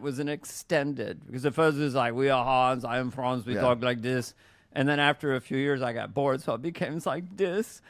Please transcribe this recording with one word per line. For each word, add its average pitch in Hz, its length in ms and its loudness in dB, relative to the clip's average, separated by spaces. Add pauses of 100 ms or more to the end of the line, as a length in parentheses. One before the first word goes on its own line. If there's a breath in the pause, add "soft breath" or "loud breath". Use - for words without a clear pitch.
was 135 160 -6
an 147 100 -4
extended, 143 960 -4
because 127 160 -10
the 147 80 2
first 156 280 4
was 143 160 0
like, 123 200 2
We 135 140 2
are 131 160 4
Hans, 127 400 4
I 123 140 -2
am 127 120 -2
Franz, 127 360 -2
we 123 80 -4
talk 123 280 2
like 123 200 0
this. 123 320 -2 (380 soft breath)
And 135 140 0
then 143 140 2
after 147 340 2
a 131 60 0
few - 160 -8
years, 139 240 0
I 123 140 -2
got 107 180 -6
bored, 139 300 0
so - 100 -4
it 117 80 -2
became 160 460 -6
like 180 300 -6
this 196 540 -2